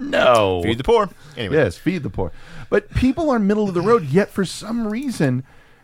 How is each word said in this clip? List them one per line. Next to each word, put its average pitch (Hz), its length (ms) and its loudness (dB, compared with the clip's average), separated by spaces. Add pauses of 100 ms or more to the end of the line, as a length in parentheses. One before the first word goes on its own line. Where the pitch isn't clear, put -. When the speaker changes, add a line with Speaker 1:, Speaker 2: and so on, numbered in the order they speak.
Speaker 1:
No. 110 640 2
Speaker 2:
Feed 113 140 0
the 131 60 -6
poor. 214 240 4 (280)
Anyway. 104 200 -4
Speaker 1:
Yes, 113 200 2
feed 165 260 -2
the 117 80 -8
poor. 92 220 -6 (360)
But 202 260 -2
people 294 360 0
are 247 80 2
middle 208 300 0
of 180 60 -4
the 175 60 0
road, 202 260 2
yet 175 240 0
for 196 140 -4
some 220 440 -6
reason, 208 560 -2 (400)